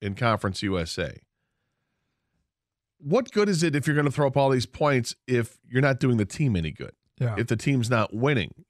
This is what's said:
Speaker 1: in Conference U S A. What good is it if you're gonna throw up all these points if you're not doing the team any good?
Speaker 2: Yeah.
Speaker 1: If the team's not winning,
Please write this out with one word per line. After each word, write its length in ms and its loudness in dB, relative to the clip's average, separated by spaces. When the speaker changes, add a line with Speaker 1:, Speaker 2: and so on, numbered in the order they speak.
Speaker 1:
in 140 -6
Conference 480 -2
U 160 -2
S 180 -6
A. 220 -6
What 340 -2
good 160 2
is 160 0
it 100 0
if 120 -2
you're 100 2
gonna 160 2
throw 160 2
up 80 -2
all 120 4
these 180 2
points 500 0
if 320 -2
you're 140 2
not 160 2
doing 200 2
the 60 2
team 300 0
any 160 -2
good? 220 -12
Speaker 2:
Yeah. 180 -2
Speaker 1:
If 120 -2
the 80 0
team's 340 0
not 240 0
winning, 560 -2